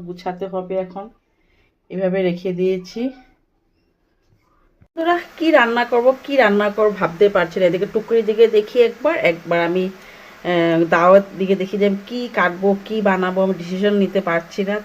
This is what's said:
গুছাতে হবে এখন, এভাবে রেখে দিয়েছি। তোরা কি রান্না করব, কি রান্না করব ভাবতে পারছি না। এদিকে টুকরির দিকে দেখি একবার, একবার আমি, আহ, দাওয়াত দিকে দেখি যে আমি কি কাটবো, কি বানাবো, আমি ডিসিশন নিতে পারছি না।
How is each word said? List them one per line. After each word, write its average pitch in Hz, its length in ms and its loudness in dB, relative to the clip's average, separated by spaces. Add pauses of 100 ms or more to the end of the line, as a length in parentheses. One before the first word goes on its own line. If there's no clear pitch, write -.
গুছাতে 180 420 -10
হবে 185 280 -8
এখন, 190 300 -8 (840)
এভাবে 185 340 -2
রেখে 180 300 -2
দিয়েছি। 185 480 -4 (2000)
তোরা 339 220 0 (180)
কি 320 140 -2
রান্না 240 340 4
করব, 240 220 0 (160)
কি 277 120 -10
রান্না 208 340 4
করব 214 300 2
ভাবতে 185 300 2
পারছি 185 300 -2
না। 185 60 4
এদিকে 180 280 0
টুকরির 226 320 0
দিকে 220 220 4
দেখি 214 340 0
একবার, 277 340 0 (160)
একবার 170 280 -2 (100)
আমি, 185 200 0
আহ, 170 960 -2
দাওয়াত 180 400 6 (120)
দিকে 190 180 0
দেখি 185 220 -6
যে 202 80 2
আমি 196 220 0
কি 247 120 -10 (140)
কাটবো, 185 360 0 (160)
কি 214 160 -6
বানাবো, 185 400 0
আমি 190 120 0
ডিসিশন 185 400 -2
নিতে 196 280 0
পারছি 170 420 -4
না। 202 220 -4